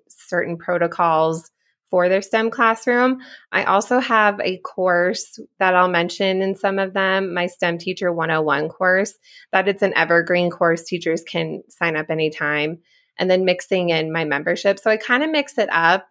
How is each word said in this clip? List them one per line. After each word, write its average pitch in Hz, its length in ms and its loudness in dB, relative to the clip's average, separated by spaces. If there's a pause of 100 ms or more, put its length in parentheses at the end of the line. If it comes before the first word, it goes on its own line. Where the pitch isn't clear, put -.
certain - 480 -4
protocols 170 920 0 (400)
for 180 180 2
their 190 140 2
stem 220 280 0
classroom. 247 680 2 (340)
I 190 120 0
also 214 340 2
have 220 440 2
a 185 160 -2
course 180 800 -2 (200)
that 185 160 2
I'll 180 140 4
mention 180 520 0
in 190 140 -2
some 196 240 -2
of 190 160 -4
them, 190 400 0
my 180 120 0
stem 175 300 -2
Teacher 180 340 -4
one 165 200 -2
oh 160 100 2
one 151 300 0
course, 185 420 0 (400)
that 190 160 2
it's 202 140 0
an 185 140 2
evergreen 170 540 2
course. 165 340 0
Teachers 170 380 -4
can 160 460 -6
sign 165 280 -4
up 156 120 -4
anytime. 156 720 -2 (420)
And 185 80 0
then 185 160 4
mixing 180 460 0
in 160 220 -2
my 165 120 -2
membership. 170 540 -2
So 220 140 0
I 214 40 2
kinda 254 300 -2
mix 294 320 -4
it 208 140 0
up. 170 380 2